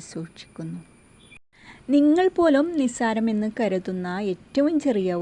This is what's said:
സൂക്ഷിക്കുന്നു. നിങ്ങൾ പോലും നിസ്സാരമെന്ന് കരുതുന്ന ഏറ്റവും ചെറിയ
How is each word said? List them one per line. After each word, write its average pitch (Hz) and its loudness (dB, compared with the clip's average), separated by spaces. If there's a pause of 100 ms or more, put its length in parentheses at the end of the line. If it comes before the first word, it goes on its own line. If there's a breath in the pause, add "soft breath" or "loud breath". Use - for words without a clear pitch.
(120)
സൂക്ഷിക്കുന്നു. 165 -14 (1080 loud breath)
നിങ്ങൾ 294 4 (100)
പോലും 320 4 (140)
നിസ്സാരമെന്ന് 226 -2
കരുതുന്ന 185 -4 (240)
ഏറ്റവും 285 -2
ചെറിയ 202 0